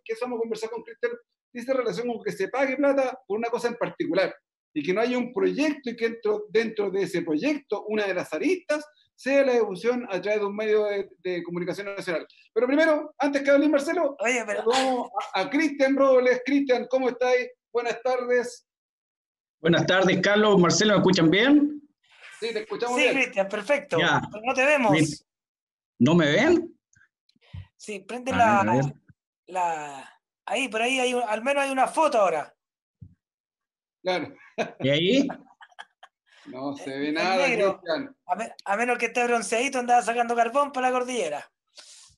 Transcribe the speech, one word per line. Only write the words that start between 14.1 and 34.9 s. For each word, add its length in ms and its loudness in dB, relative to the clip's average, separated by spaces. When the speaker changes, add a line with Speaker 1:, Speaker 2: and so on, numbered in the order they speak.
Speaker 2:
Oye, 280 -2
pero 120 -4
Speaker 1:
saludamos 500 0
a, 80 -2
a 80 -2
Cristian 480 2
Robles. 480 4
Cristian, 460 2
¿cómo 180 2
estáis? 400 0
Buenas 300 -4
tardes. 680 -2
Speaker 3:
Buenas 240 2
tardes, 340 2
Carlos. 400 4
Marcelo, 320 4
¿me 60 4
escuchan 320 4
bien? 500 4
Speaker 1:
Sí, 140 -6
te 80 -4
escuchamos 360 -4
Speaker 2:
Sí, 80 4
Speaker 1:
bien. 100 4
Speaker 2:
Cristian, 340 0
perfecto. 500 -2
Speaker 3:
Ya. 220 2
Speaker 2:
Pero 140 -12
no 80 -2
te 140 2
vemos. 260 4
Speaker 3:
Bien. 140 4
¿No 140 4
me 160 6
ven? 480 2
Speaker 2:
Sí, 260 -14
prende 320 -8
Speaker 3:
A 40 -2
Speaker 2:
la, 280 4
Speaker 3:
ver, 40 0
a 60 2
ver. 200 0
Speaker 2:
la, 760 -6
ahí, 240 -4
por 140 -4
ahí 160 0
hay 160 0
un, 120 -2
al 160 -2
menos 220 0
hay 60 -4
una 160 2
foto 320 2
ahora. 360 0
Speaker 1:
Claro. 320 -4
Speaker 3:
¿Y 100 0